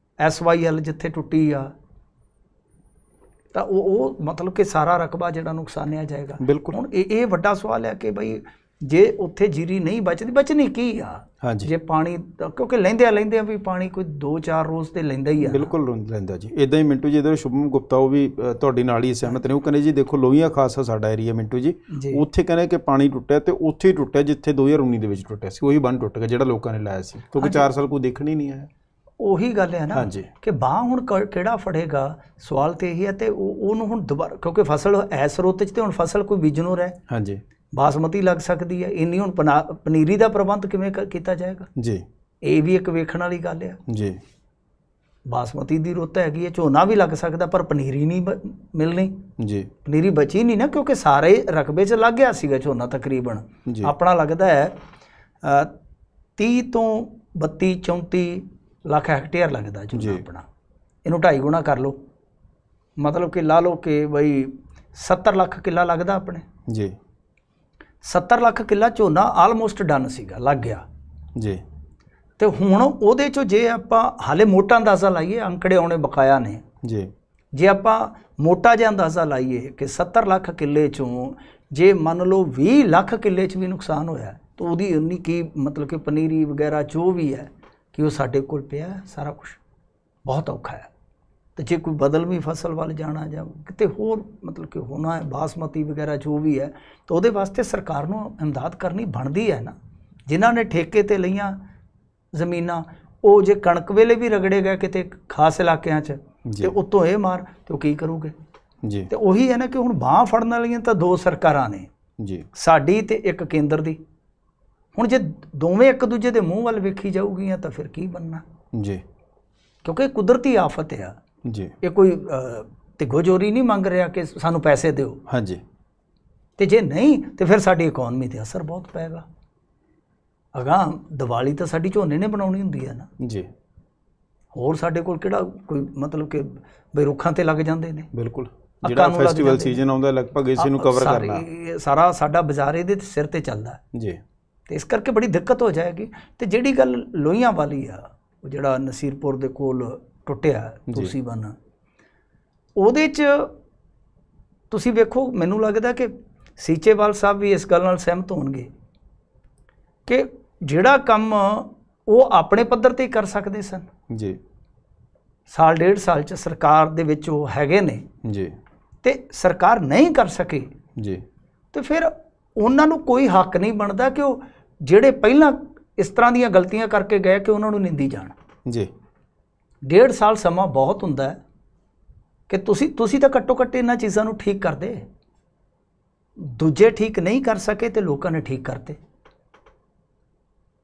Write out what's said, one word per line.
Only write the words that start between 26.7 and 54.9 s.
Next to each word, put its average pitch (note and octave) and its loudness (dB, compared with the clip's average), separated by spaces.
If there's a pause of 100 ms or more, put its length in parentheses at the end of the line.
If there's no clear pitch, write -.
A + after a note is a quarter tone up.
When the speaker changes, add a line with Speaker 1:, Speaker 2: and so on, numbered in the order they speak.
Speaker 2:
ਨੇ G#2+ -6
ਲਾਇਆ G2 -6
ਸੀ, - -18
ਕਿਉਂਕਿ - -6
Speaker 1:
ਹਾਂਜੀ। F3 0
Speaker 2:
ਚਾਰ C#3 4
ਸਾਲ C#3+ -2
ਕੋਈ C#3 -4
ਦੇਖਣ B2+ -4
ਹੀ D#3 -2
ਨਹੀਂ C#3+ -4
ਆਇਆ।" C#3 -14 (520)
Speaker 1:
ਉਹੀ G#3 0
ਗੱਲ F#3 0
ਹੈ D#3+ -4
ਨਾ D3+ -4
Speaker 2:
ਹਾਂਜੀ। G2+ -4 (180)
Speaker 1:
ਕਿ A3 -2
ਬਾਂਹ C#3+ 0
ਹੁਣ B3 -2
ਕ-, G3+ 0
ਕਿਹੜਾ G3+ -2
ਫੜੇਗਾ? D#3 -4 (180)
ਸਵਾਲ D3 -2
ਤੇ F3 -6
ਇਹੀ F3 -4
ਹੈ। G3 -2
ਤੇ G#3 -4
ਉਹ, G3 -4
ਉਹਨੂੰ G#3+ -2
ਹੁਣ A3 -4
ਦੁਬਾਰਾ, D#3 -4
ਕਿਉਂਕਿ E3+ 0
ਫਸਲ G3 2 (160)
ਇਸ - -2
ਰੁੱਤ F#3 0
'ਚ G3 -2
ਤੇ A#3 -2
ਹੁਣ G#3 -2
ਫਸਲ F3 -2
ਕੋਈ G3+ -2
ਬੀਜਣੋਂ E3 0
ਰਹਿ। F3 -2 (220)
Speaker 2:
ਹਾਂਜੀ। G2+ -4 (360)
Speaker 1:
ਬਾਸਮਤੀ D#3 2
ਲੱਗ F3+ 4
ਸਕਦੀ F3 -4
ਹੈ, F3+ -6
ਇੰਨੀ E3+ -2
ਹੁਣ G3 -2
ਪਨਾ-, D3+ 2
ਪਨੀਰੀ D#3+ 2
ਦਾ A3 6
ਪ੍ਰਬੰਧ G3+ 0
ਕਿਵੇਂ F#3+ -4
ਕ-, G3 -8
ਕੀਤਾ F#3+ -6
ਜਾਏਗਾ? F3+ -8 (140)
Speaker 2:
ਜੀ। G#2+ -4 (400)
Speaker 1:
ਇਹ D3+ 2
ਵੀ D#3 2
ਇੱਕ F3+ -2
ਵੇਖਣ E3 -4
ਵਾਲੀ F3 -4
ਗੱਲ E3 -8
ਆ। F3+ -12
Speaker 2:
ਜੀ। G2+ -4 (1080)
Speaker 1:
ਬਾਸਮਤੀ B2 -4
ਦੀ E3 -4
ਰੁੱਤ E3 -6
ਹੈਗੀ E3 -2
ਹੈ, F3 -6
ਝੋਨਾ E3 2
ਵੀ G#3 4
ਲੱਗ F3+ 4
ਸਕਦਾ, E3 -4
ਪਰ F3 0
ਪਨੀਰੀ C#3+ -2
ਨਹੀਂ F3 0
ਬ-, - -6 (180)
ਮਿਲਣੀ। F3 -2 (240)
Speaker 2:
ਜੀ। G2+ -4 (160)
Speaker 1:
ਪਨੀਰੀ D#3 2
ਬਚੀ D3+ 2
ਨਹੀਂ A#3 4
ਨਾ, B3 2
ਕਿਉਂਕਿ C#4+ 0
ਸਾਰੇ D#3 6
ਰਕਬੇ D#3 0
'ਚ G#3 0
ਲੱਗ A3+ 4
ਗਿਆ B3 4
ਸੀਗਾ C#3+ -2
ਝੋਨਾ B2+ -4
ਤਕਰੀਬਨ। B2 -4 (280)
Speaker 2:
ਜੀ। A2 -6
Speaker 1:
ਆਪਣਾ F3 2
ਲੱਗਦਾ E3 2
ਹੈ, D#3+ 2 (840)